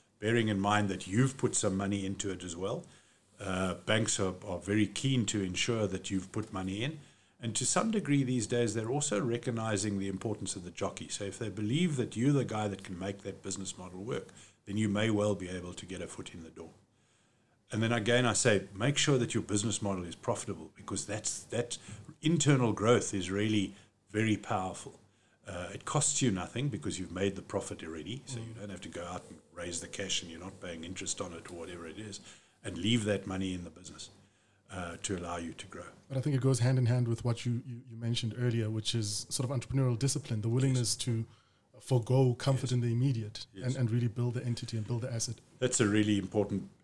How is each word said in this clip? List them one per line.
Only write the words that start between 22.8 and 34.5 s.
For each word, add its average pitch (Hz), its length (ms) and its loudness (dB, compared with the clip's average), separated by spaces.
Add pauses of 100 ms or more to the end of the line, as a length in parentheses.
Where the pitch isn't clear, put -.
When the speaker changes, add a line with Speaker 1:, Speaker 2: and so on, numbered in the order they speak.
Speaker 1:
is 92 180 -2
really 104 420 2 (380)
very 110 260 4
powerful. 92 600 -4 (480)
Uh, 90 260 -6
it 104 120 -12
costs - 360 2
you 131 100 4
nothing 92 360 -2
because 101 320 -4
you've 85 140 -8
made 95 220 0
the 92 60 -8
profit - 420 -6
already, 82 420 -8
so 127 140 -8
Speaker 2:
Mm. 113 100 -10
Speaker 1:
you 113 100 -12
don't 101 100 -10
have 92 120 -12
to - 80 -12
go 85 160 -8
out 90 240 -8
and 85 100 -18 (160)
raise 87 240 -6
the 90 80 -8
cash, - 340 -4
and 85 80 -10
you're 82 100 -14
not 92 220 -12
paying 85 220 -8
interest 92 380 -6
on 90 120 -6
it 82 160 -14
or 90 40 -12
whatever 85 340 -10
it 78 100 -12
is, 107 220 -12 (440)
and 90 140 -8
leave 107 280 2
that 101 200 0
money 95 280 -2
in 90 100 -6
the 87 60 -12
business, - 400 -16 (600)